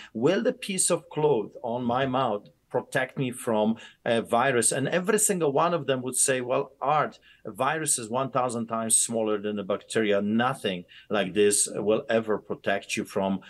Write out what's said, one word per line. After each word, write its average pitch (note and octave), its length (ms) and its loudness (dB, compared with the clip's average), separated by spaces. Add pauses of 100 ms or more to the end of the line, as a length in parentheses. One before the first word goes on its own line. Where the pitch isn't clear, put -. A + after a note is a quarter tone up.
(140)
Will E3 300 2
the E3+ 80 2
piece - 380 -4
of E3+ 200 -2
cloth D3 420 0 (120)
on B2 220 -4
my B2 200 2
mouth B2+ 440 -2 (200)
protect B2+ 480 -2
me B2+ 140 -2
from A2 440 0 (300)
a A2+ 160 2
virus?" A#2 500 2
And C#3 160 -2
every F#3 320 0
single E3+ 320 0
one D#3+ 220 2
of D#3 140 -2
them C3 160 0
would B2+ 120 -6
say, C3 240 2
"Well, B2+ 320 -2 (100)
Art, C3+ 380 0 (240)
a A2 80 -10
virus C#3+ 480 -2
is A2 100 -8
one B2+ 220 -2
thousand A#2 360 -2
times A2+ 280 0
smaller A2 420 0
than G#2 220 -4
a G2 40 -6
bacteria. G2+ 580 2
Nothing G#2+ 640 0 (240)
like F#2+ 240 0
this G#2 400 4
will G#2+ 340 0
ever A2 300 0
protect - 580 -4
you G#2+ 80 -2
from, G2 460 -2